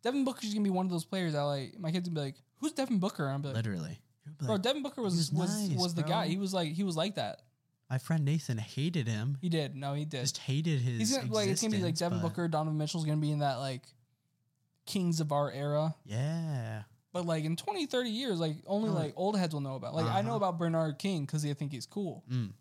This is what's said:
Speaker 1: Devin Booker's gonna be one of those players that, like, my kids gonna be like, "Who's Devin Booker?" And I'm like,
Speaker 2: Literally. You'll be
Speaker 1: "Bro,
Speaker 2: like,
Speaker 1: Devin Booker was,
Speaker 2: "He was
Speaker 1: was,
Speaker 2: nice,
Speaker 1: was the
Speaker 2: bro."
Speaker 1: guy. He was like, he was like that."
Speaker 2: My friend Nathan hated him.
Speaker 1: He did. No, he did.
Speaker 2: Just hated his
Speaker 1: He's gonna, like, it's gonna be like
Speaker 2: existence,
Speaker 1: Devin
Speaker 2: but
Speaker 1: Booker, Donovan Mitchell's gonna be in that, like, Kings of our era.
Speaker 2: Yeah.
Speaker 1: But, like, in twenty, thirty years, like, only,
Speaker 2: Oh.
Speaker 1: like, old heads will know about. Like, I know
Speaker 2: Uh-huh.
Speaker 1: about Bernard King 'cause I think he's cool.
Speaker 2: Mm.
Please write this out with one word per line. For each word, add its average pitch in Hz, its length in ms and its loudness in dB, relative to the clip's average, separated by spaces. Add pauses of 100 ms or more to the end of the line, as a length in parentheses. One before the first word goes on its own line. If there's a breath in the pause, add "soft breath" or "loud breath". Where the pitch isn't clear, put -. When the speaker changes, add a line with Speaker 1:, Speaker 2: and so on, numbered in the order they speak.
Speaker 1:
Devin 269 220 2
Booker's 240 280 -2
gonna 208 100 2
be 196 60 4
one 185 160 4
of 185 60 2
those 170 140 0
players 180 280 0
that, 147 100 2
like, 143 360 -2
my 165 120 -2
kids 175 180 0
gonna 160 100 -2
be 143 80 0
like, 135 80 -6 (220)
"Who's 311 160 -2
Devin 262 260 2
Booker?" 170 280 0
And 135 80 0
I'm 139 60 -2
like, 139 140 -4
Speaker 2:
Literally. 92 420 -2 (280)
You'll 151 100 -14
be 143 100 -6
Speaker 1:
"Bro, 214 100 2
Speaker 2:
like, 196 80 2
Speaker 1:
Devin 269 200 0
Booker 269 180 -6
was, 196 120 2
Speaker 2:
"He 170 60 4 (180)
was 180 120 2
Speaker 1:
was, 208 200 0
Speaker 2:
nice, 139 100 0
Speaker 1:
was 175 160 0
the 156 60 0
Speaker 2:
bro." 151 80 0
Speaker 1:
guy. 196 180 2
He 170 100 0
was 196 160 -2
like, 165 200 0
he 185 100 0
was 175 140 0
like 190 180 0
that." 117 260 -4 (480)
Speaker 2:
My 127 100 0
friend 160 260 2
Nathan 143 320 0
hated 139 500 -2
him. 113 340 0
Speaker 1:
He 180 80 -2
did. 147 260 0
No, 139 180 -4
he 151 120 -2
did. 143 160 -4
Speaker 2:
Just - 180 -2
hated 147 420 2
his 120 160 0
Speaker 1:
He's 220 200 2
gonna, - 140 -2
like, 214 180 2
it's 190 120 2
gonna 220 100 2
be 208 120 2
like 170 80 2
Speaker 2:
existence, 165 80 0
Speaker 1:
Devin 175 220 0
Speaker 2:
but 170 80 0
Speaker 1:
Booker, 170 180 -2
Donovan 156 300 0
Mitchell's 151 280 -2
gonna 151 160 2
be 151 100 2
in 147 80 0
that, 139 200 2
like, 131 240 -4 (1000)
Kings 175 340 0
of 147 120 0
our 143 200 2
era. 147 520 0
Speaker 2:
Yeah. 127 800 -2 (280)
Speaker 1:
But, 175 140 -2
like, 160 200 0
in 160 100 2
twenty, 370 300 -2
thirty 247 240 0
years, 220 300 0
like, 160 180 0 (100)
only, 208 220 2
Speaker 2:
Oh. - 40 2
Speaker 1:
like, 151 220 0
old 202 220 0
heads 170 160 2
will 147 80 -2
know 135 140 -4
about. 131 200 -6
Like, 165 120 2
I 196 140 2
know 226 80 0
Speaker 2:
Uh-huh. 233 80 0
Speaker 1:
about 185 200 2
Bernard 165 420 2
King 175 260 0
'cause 147 200 -2
I 147 80 0
think 143 180 -4
he's 123 140 -8
cool. 185 440 -6
Speaker 2:
Mm. 117 320 0